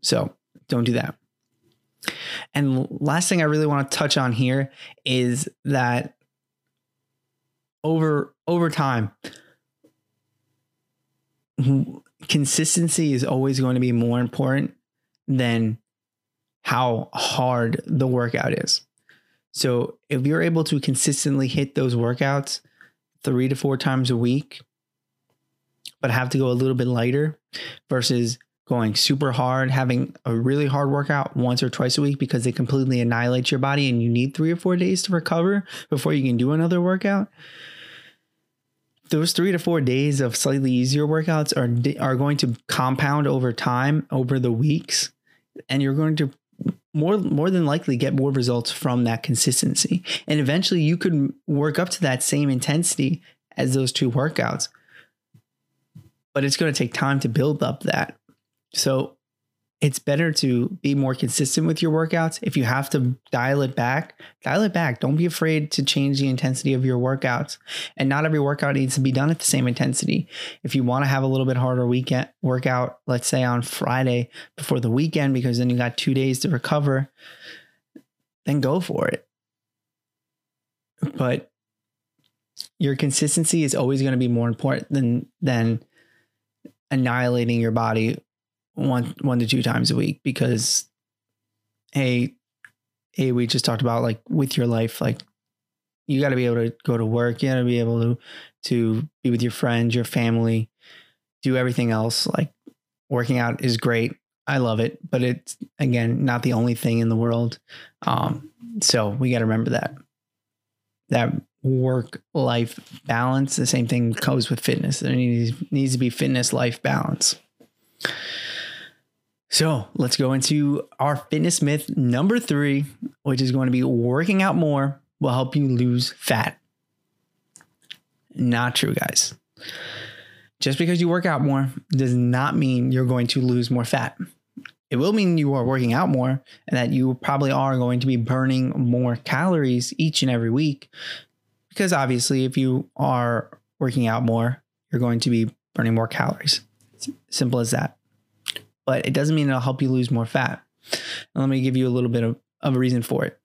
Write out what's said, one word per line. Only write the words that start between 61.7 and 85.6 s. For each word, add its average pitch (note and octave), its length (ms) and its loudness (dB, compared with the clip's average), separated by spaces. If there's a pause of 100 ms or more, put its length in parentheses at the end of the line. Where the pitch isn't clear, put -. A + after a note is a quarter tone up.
your E3 100 0
workouts. D#3+ 520 0
If - 120 -4
you C3 100 2
have B2+ 260 0
to B2+ 260 0 (140)
dial C3+ 320 0
it C3 120 -4
back, C3 460 -2 (220)
dial D3+ 180 0
it G#3+ 120 0
back. D#3 260 0
Don't C#3 160 0
be D#3+ 100 2
afraid D#3 460 0
to C#3 120 -2
change C#3 360 2
the C#3 100 2
intensity C3 440 0
of B2+ 120 2
your B2+ 140 2
workouts. C3 580 -2 (400)
And C3+ 100 0
not C#3 160 2
every D#3 160 2
workout C#3+ 360 0
needs C3 180 0
to C#3 80 0
be C3 100 2
done C3+ 200 2
at D#3+ 80 -2
the - 60 -6
same B2+ 220 2
intensity. - 600 -2 (320)
If C#3 140 -6
you C3+ 80 2
wanna B2+ 240 0
have C3+ 160 2
a C3+ 40 2
little C3 200 2
bit C3 100 0
harder B2+ 300 0
weekend B2+ 420 0 (140)
workout, B2+ 640 -2
let's B2 200 -2
say C3 160 0
on B2 200 0
Friday B2 640 0 (260)
before C#3 240 -2
the A#2 120 0
weekend, C#3+ 420 0
because B2 240 0
then B2 140 2
you B2 40 2
got B2 220 -2
two - 160 0
days C3 280 0
to - 80 -2
recover, C#3 640 0 (1300)
then C#3 160 0
go C3+ 180 2
for - 280 -2
it. - 200 -4 (1900)
But B2+ 360 -2 (1300)
your C#3 180 0
consistency D#3 680 0
is C#3 100 0
always C3+ 300 0
gonna C3+ 120 0
be B2+ 120 0
more A#2 200 0
important C3 460 -2
than, B2 320 0 (160)
than A#2 420 0 (1080)